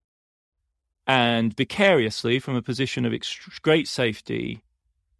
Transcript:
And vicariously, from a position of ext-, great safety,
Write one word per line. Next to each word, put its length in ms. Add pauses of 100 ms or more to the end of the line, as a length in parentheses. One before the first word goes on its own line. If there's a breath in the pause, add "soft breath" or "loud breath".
(1080)
And 460
vicariously, 840
from 180
a 40
position 440
of 80
ext-, 480
great 260
safety, 760 (580)